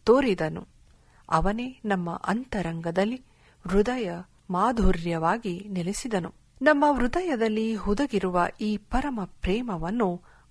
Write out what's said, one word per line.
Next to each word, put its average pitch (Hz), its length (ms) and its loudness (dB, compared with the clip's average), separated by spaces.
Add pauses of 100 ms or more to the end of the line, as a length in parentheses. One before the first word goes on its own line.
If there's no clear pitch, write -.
ತೋರಿದನು. 190 640 2 (600)
ಅವನೇ 214 560 0
ನಮ್ಮ 180 420 -2
ಅಂತರಂಗದಲ್ಲಿ 185 960 -2 (460)
ಹೃದಯ 208 420 0 (400)
ಮಾಧುರ್ಯವಾಗಿ 185 1160 2
ನೆಲೆಸಿದನು. 190 680 -4 (280)
ನಮ್ಮ 294 300 4
ಹೃದಯದಲ್ಲಿ 226 840 0
ಹುದುಗಿರುವ 190 720 0 (140)
ಈ 214 160 -2
ಪರಮ 254 480 -4
ಪ್ರೇಮವನ್ನು 190 960 -2 (280)